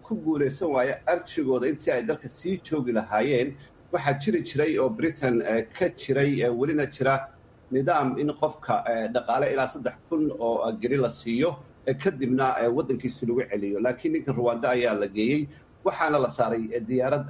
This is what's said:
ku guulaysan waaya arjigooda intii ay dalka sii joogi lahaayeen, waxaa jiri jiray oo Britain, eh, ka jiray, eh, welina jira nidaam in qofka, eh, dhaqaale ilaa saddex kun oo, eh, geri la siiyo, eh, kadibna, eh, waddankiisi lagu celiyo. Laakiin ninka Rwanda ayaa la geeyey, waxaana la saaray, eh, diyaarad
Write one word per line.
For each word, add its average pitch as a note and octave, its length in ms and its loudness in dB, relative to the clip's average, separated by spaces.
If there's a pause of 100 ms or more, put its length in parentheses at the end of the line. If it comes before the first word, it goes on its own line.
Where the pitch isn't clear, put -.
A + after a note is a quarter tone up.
ku A3 140 -8
guulaysan D#3 540 0
waaya C3 380 2
arjigooda C#3 640 0
intii D3+ 240 -2
ay A#2+ 120 0
dalka C#3 240 -4
sii F3+ 340 -4
joogi C3+ 280 -2
lahaayeen, A#2+ 640 2 (360)
waxaa C#3+ 280 0
jiri A2+ 240 0
jiray D3 360 0
oo B2+ 100 4
Britain, B2 520 0
eh, A2+ 320 0
ka - 160 0
jiray, C#3 520 0
eh, A#2+ 80 2
welina C#3+ 360 0
jira C3+ 440 0 (440)
nidaam C3+ 460 2
in D3 100 0 (120)
qofka, - 460 0
eh, A2+ 260 0
dhaqaale B2 400 2
ilaa C3 140 0
saddex C3 280 -6 (140)
kun D#3 300 0
oo, A#2 300 0
eh, A2+ 120 -4
geri B2 160 0
la B2 120 2
siiyo, B2+ 460 0 (320)
eh, C3+ 100 2
kadibna, C3 640 0
eh, A#2+ 80 2
waddankiisi B2+ 560 -2
lagu A#2+ 240 0
celiyo. G2+ 300 -2
Laakiin B2+ 340 -2
ninka D3 180 -2
Rwanda A#2+ 380 0
ayaa A#2+ 240 2
la G2+ 140 -2
geeyey, B2 400 0 (360)
waxaana D#3+ 360 2
la B2 100 2
saaray, A2+ 440 -2
eh, A#2+ 80 0
diyaarad B2+ 480 0